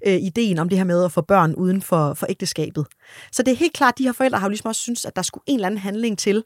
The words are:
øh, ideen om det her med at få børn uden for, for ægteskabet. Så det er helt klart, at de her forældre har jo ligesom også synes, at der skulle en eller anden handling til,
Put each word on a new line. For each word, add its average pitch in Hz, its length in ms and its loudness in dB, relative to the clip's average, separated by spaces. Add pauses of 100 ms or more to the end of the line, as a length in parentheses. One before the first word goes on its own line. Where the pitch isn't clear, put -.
øh, 196 160 4
ideen 190 360 0
om 170 100 0
det 185 100 2
her 190 60 2
med 175 200 2
at 170 80 0
få - 80 0
børn 165 340 4
uden 185 280 0
for, 151 320 0
for - 160 -6
ægteskabet. - 560 -4 (460)
Så 262 100 0
det 262 100 2
er 240 40 0
helt 320 160 0
klart, 247 220 2
at - 40 -10
de 262 60 0
her 247 80 0
forældre 254 260 0
har 196 80 -2
jo 196 40 0
ligesom 208 180 -6
også 220 120 -4
synes, - 240 -6
at - 120 -8
der 185 60 -2
skulle - 240 -8
en 277 80 0
eller 202 120 0
anden 208 140 -2
handling 208 380 -2
til, 208 280 2